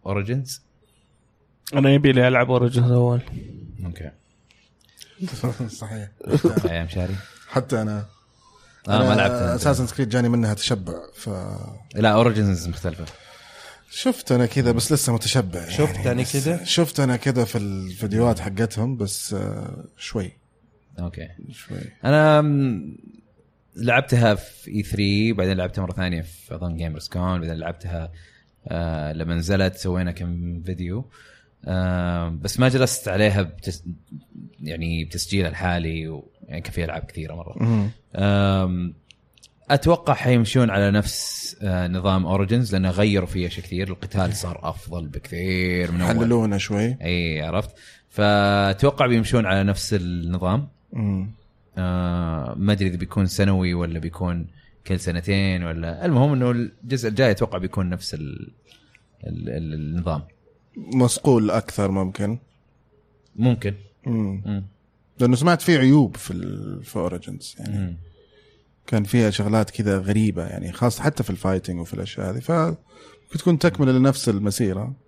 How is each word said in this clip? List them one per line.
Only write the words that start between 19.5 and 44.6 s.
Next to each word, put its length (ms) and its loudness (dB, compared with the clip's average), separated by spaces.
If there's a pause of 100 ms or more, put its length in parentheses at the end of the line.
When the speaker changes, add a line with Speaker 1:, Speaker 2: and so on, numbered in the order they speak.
Speaker 3:
شوي. 340 -6 (680)
Speaker 1:
أوكي. 280 -8 (240)
Speaker 3:
شوي. 260 -16 (280)
Speaker 1:
أنا، 360 6
م-، 560 0 (760)
لعبتها 600 4
في 360 -12
إي 120 -2
ثري، 500 2
بعدين 240 0
لعبتها 240 -4
مرة 120 -4
ثانية 280 -2
في، 340 -14
أظن، 200 -6
جيمرز 320 -6
كون، 340 -2
بعدين 140 -6
لعبتها، 560 -8 (560)
آه، 460 -4
لما 220 -4
نزلت 400 0
سوينا 360 -2
كم 540 -6
فيديو. 440 -6 (560)
آه، 640 0
بس 300 -4
ما 100 6
جلست 380 0
عليها 360 4
بتس-، 400 -8 (760)
يعني 460 -4
بتسجيلها 440 -2
الحالي 580 -2
و-، 240 -12 (160)
يعني 140 -10
كان 100 -12
في 120 -4
ألعاب 200 -6
كثيرة 320 -12
مرة. 280 -6
Speaker 3:
مم. 260 2 (260)
Speaker 1:
آم، 800 2 (760)
أتوقع 440 2
حيمشون 560 4
على 220 4
نفس، 720 -2
آه، 260 0
نظام 380 2
أوريجينز، 480 2
لأنه 160 2
غيروا 380 2
فيه 200 -2
أشياء 180 -8
كثير. 220 -4
القتال 460 -2
صار 300 -6